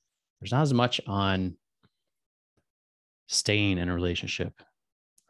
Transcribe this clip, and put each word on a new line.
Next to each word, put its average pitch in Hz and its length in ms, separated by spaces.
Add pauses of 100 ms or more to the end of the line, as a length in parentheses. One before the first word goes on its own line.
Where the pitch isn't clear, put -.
(400)
there's 98 120
not 131 120
as 139 100
much 123 340
on 95 500 (1700)
staying 101 500
in 87 120
a 90 40
relationship, 87 600 (760)